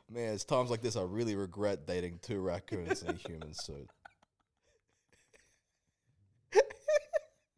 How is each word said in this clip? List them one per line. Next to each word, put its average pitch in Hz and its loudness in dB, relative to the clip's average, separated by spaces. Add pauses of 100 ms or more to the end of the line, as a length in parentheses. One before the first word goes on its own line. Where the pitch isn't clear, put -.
(100)
Man, 113 -2
it's 95 -4
times 123 2
like 113 0
this 120 0
I 101 2
really 104 0
regret 98 0
dating 87 -2
two 101 -4
raccoons 92 -2
in 85 -4
a - -8
human 80 -10
suit. 71 -10 (2750)
<laughs> 392 10 (960)